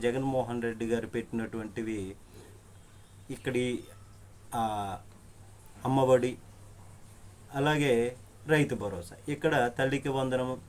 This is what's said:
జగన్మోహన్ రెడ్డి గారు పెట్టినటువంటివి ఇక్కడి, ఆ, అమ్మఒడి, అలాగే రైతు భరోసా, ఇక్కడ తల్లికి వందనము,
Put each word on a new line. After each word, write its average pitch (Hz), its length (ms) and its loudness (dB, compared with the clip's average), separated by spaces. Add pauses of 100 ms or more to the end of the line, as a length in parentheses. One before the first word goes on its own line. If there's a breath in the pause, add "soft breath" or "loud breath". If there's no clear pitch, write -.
జగన్మోహన్ 120 640 0
రెడ్డి 113 260 -2
గారు 113 140 0
పెట్టినటువంటివి 110 920 -4 (1400 loud breath)
ఇక్కడి, 123 300 0 (920)
ఆ, 117 80 0 (1200)
అమ్మఒడి, 131 520 4 (1200)
అలాగే 147 340 4 (540)
రైతు 147 280 4
భరోసా, 98 400 -6 (200)
ఇక్కడ 143 440 4
తల్లికి 135 300 0 (100)
వందనము, 127 380 0 (120)